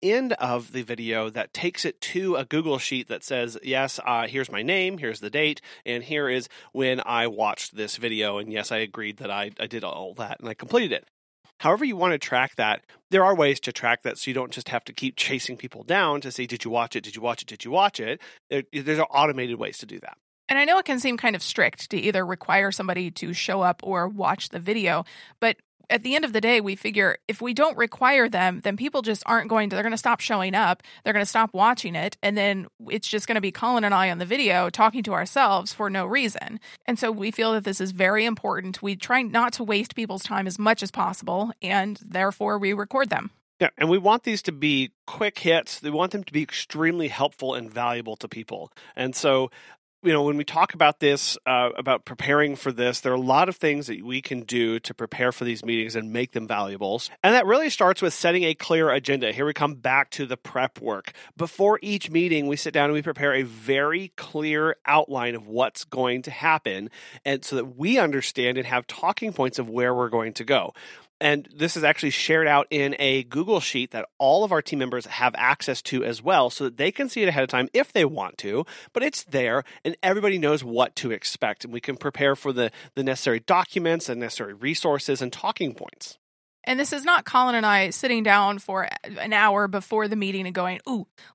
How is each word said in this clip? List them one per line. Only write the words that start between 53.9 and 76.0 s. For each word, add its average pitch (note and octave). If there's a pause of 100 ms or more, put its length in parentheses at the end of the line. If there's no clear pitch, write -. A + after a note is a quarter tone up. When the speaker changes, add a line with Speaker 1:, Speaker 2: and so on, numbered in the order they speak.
Speaker 1:
we C3
can B2
do A2+
to -
prepare B2
for -
these A2+
meetings A2+
and A2
make B2
them A2+
valuable. G2+ (200)
And G#3
that A3+
really C#4
starts F#3
with F3
setting F3
a D#3+
clear D#3+
agenda. C3
Here B2+
we D3+
come D3+
back C3
to C#3+
the B2+
prep -
work. A2 (240)
Before G3
each G3+
meeting, D#3+
we C#3+
sit D3
down C#3+
and D3
we D3+
prepare C#3+
a C3
very C3+
clear D3+ (100)
outline C3+
of G#2+
what's A2+
going B2+
to D3+
happen, A2+ (340)
and C#3
so C#3
that B2+
we G3+
understand C3
and B2+
have B2
talking G#3
points C3
of A#2
where B2
we're B2
going A2+
to A2+
go. A#2+ (480)
And D3
this D3+
is D#3+
actually D3+
shared D#3+
out C#3+
in C#3+
a C3+
Google E3
Sheet B2+
that A2+ (100)
all D3
of F#3+
our D#3
team D3
members B2
have B2
access B2+
to B2+